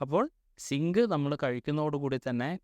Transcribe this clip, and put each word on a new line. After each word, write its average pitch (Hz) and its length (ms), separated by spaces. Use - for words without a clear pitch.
അപ്പോൾ 170 300
സിങ്ക് 175 520
നമ്മൾ 143 320
കഴിക്കുന്നതോടുകൂടി 143 840
തന്നെ 131 360